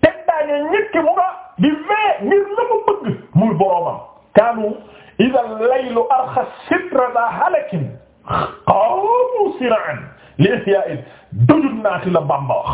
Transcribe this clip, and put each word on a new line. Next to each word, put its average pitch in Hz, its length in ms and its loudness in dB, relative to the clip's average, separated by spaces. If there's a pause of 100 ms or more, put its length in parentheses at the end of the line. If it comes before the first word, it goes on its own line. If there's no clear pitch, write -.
Teddaange 311 600 0
nit 359 240 0
ki 330 120 0
mu 311 120 2
nga 370 160 2 (260)
di 254 160 2
vee 415 500 0
ngir 392 280 2
la 427 160 -2
mu 480 160 0
bëgg - 260 0 (240)
muy 214 240 2
boromam. 170 440 0 (380)
"كانوا 220 360 2 (460)
إذا 247 240 2
الليل 233 560 -2
أرخى 254 440 0
الستر 311 680 -2
ذا 240 200 0
هلك 320 440 -2 (880)
قاموا 427 920 0
سرعا 214 420 -2 (400)
لإحياء 196 520 2 (420)
الدجنات." 214 760 2
La 175 160 2
Bamba 139 340 -2
wax. - 180 -4